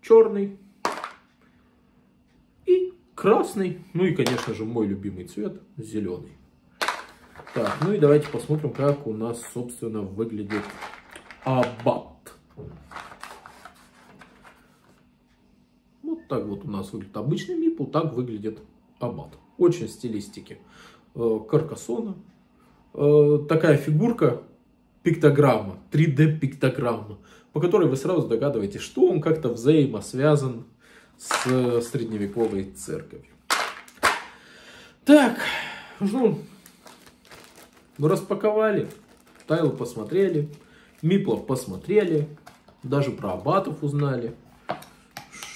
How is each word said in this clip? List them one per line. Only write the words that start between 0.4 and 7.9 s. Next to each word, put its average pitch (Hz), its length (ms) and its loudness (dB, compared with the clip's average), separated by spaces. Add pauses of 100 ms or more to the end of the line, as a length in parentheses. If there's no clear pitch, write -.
И 370 260 4 (220)
красный. 196 680 2 (120)
Ну 170 100 2
и, 170 100 2
конечно 120 400 -2
же, 107 100 -8
мой 110 220 -2
любимый 98 400 -6
цвет — - 360 -8 (160)
зелёный. 104 540 -8 (1200)
Так, 110 280 -4
ну 185 100 0